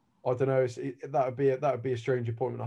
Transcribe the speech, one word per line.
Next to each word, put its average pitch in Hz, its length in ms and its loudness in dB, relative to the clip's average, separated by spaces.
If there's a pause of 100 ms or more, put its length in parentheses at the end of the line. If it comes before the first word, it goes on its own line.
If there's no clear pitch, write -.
(260)
I 127 80 2
don't 131 140 2
know, 131 140 4
it's, 120 160 -2
it, 139 340 -8
that 143 140 2
would 123 100 -4
be 139 140 4
a, 131 80 2
that 139 140 2
would 120 100 -4
be 131 120 0
a 117 40 -2
strange 120 300 0
appointment. 117 380 -4